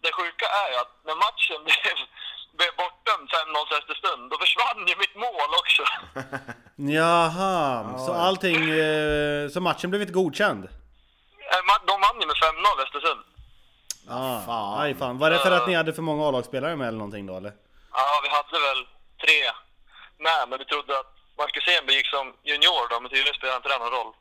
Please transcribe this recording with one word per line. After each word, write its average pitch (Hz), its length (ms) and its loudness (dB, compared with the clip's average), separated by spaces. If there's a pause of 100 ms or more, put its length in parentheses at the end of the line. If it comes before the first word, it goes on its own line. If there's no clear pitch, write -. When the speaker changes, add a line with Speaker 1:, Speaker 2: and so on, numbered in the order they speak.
Speaker 1:
det 160 80 -2
sjuka 180 340 -4 (160)
är 175 100 -2
ju 123 100 -2
att - 100 -6 (160)
när 156 60 -2 (120)
matchen - 380 -2
<laughs> - 20 -8
blev, 160 300 0 (640)
blev 170 120 2 (100)
bortdömd 180 540 -2
fem 160 180 0
noll 151 160 -2
till 156 80 -2
Östersund, 147 540 -4
då 156 80 -4
försvann 214 520 2
ju 175 40 0 (100)
mitt - 100 -6 (120)
mål 170 240 -2 (100)
också. - 220 2 (540)
Speaker 2:
<laughs> 139 640 -8
Jaha, 165 960 2
Speaker 3:
Ja, 127 140 -8
Speaker 2:
så 175 60 -2
Speaker 3:
ja. 175 40 -2 (120)
Speaker 2:
allting, 175 420 2
eh, 151 760 2
så 175 120 -4
matchen 175 300 0
blev 208 120 0
inte 196 180 -6
godkänd? 151 440 0
Speaker 1:
Eh, - 1040 -6
ma-, 208 180 6
de 196 140 2
vann 190 200 4
ju 170 60 0
med 147 180 -2
fem 160 120 2 (100)
noll 185 200 4
Östersund. 143 360 -2 (880)
Speaker 2:
Ah, 123 360 -4
Speaker 3:
Fan. 110 340 -4
Speaker 2:
aj 147 140 -2
fan. 131 240 -6
Var 156 120 4
det 165 80 4
för 185 120 4
att 175 120 6
Speaker 1:
Ja. - 40 2
Speaker 2:
ni 185 80 2
hade 160 180 2
för 160 100 -6
många 151 260 0
A-lagsspelare 135 480 -2
med 127 120 -2
eller 110 100 -4
någonting 104 280 -8
då, 92 100 -8
eller? 101 160 -10 (400)
Speaker 1:
Ja, 131 140 2 (180)
vi 143 40 -2
hade 147 300 0 (100)
väl 131 120 0 (440)
tre. 151 160 6 (800)
Nej, 160 300 2
men 131 100 -6
vi 139 60 -10
trodde 139 360 -2
att - 120 -14 (260)
Marcus 147 300 -2 (100)
Enby 135 160 0
gick 135 120 2
som 135 360 -4
junior 143 480 2
då, 117 100 0
men 127 100 -12
tydligen 135 240 0
spelar 131 220 -4
inte 123 120 -8
det 135 100 0
någon 117 120 -2
roll. 113 300 -4